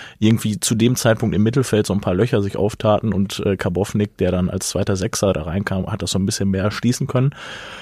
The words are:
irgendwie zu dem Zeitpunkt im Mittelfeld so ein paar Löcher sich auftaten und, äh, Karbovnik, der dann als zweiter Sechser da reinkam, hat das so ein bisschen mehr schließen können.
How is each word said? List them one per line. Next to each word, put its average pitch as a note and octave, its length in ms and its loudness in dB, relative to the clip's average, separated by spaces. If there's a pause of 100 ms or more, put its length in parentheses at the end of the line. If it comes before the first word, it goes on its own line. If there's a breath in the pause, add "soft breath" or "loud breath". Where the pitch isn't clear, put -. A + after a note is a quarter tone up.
(200 loud breath)
irgendwie A2 400 2
zu - 160 0
dem A#2 200 4
Zeitpunkt A2+ 400 2
im G2 60 4
Mittelfeld A2 460 2
so F#2+ 60 0
ein G2+ 80 0
paar F#2+ 120 -2
Löcher G#2 300 2
sich G2 120 -4
auftaten G#2 580 0
und, G2 320 -2
äh, G2 120 0
Karbovnik, G2+ 600 -2
der F2+ 140 2
dann F2+ 180 0
als F#2 200 -4
zweiter G2 260 0
Sechser F#2+ 380 0
da D#2 80 -2
reinkam, F2+ 500 -4
hat - 120 -6
das E2+ 80 -4
so F#2+ 80 0
ein F#2+ 80 2
bisschen G2 220 -2
mehr F#2+ 200 0
schließen A#2+ 380 -2
können. C3 260 0 (480 loud breath)